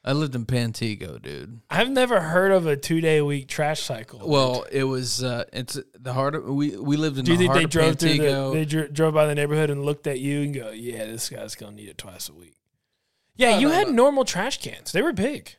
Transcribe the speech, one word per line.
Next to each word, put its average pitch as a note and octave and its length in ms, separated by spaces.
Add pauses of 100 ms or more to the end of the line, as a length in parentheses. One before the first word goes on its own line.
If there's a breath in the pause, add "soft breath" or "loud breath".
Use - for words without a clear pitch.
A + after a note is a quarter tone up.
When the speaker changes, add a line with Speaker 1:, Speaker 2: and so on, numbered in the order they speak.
Speaker 1:
I C3+ 80
lived C#3+ 240
in A2+ 100
Pantego, A2+ 720
dude. D2 480
Speaker 2:
I've A#3 220
never B3+ 300
heard F3+ 320
of F3+ 140
a D3 100
two-day-a-week D3 720
trash D3+ 340
cycle, A2+ 460
Speaker 1:
Well, C3 340
Speaker 2:
dude. - 100
Speaker 1:
it C3+ 120
was, B2+ 400
uh, A#2+ 280
it's B2+ 260 (200)
the B2+ 140
heart C#3 240
of, - 80
we, C#3 320
we C#3 200
lived D3+ 220
in B2+ 60
Speaker 2:
Do D3 80
you E3+ 60
Speaker 1:
the F3+ 60
Speaker 2:
think F3 80
Speaker 1:
heart C#3 60
Speaker 2:
they E3 60
Speaker 1:
of D#3 60
Speaker 2:
drove D#3+ 280
through E3+ 120
the, C#3+ 80
Speaker 1:
Pantego. C3+ 340
Speaker 2:
they D#3 120
dro-, D3+ 240
drove D#3 260
by D3+ 120
the D3 80
neighborhood D3 360
and C#3+ 140
looked D3 220
at C3+ 140
you C#3+ 220
and C#3+ 120
go, A#2 160
"Yeah, A2+ 360
this A2+ 220
guy's A2 280
gonna G#2 180
need G#2 140
it - 100
twice F#2 300
a D2 60
week"? E2+ 200 (800)
Yeah, A#3+ 180
Speaker 1:
No, G3+ 60
Speaker 2:
you C#4 100
Speaker 1:
no, D#4+ 60
Speaker 2:
had G4+ 140
Speaker 1:
no. C#4 60
Speaker 2:
normal A#3 300
trash G#3 360
cans. - 320
They F#3 100
were D#4+ 100
big. A3+ 460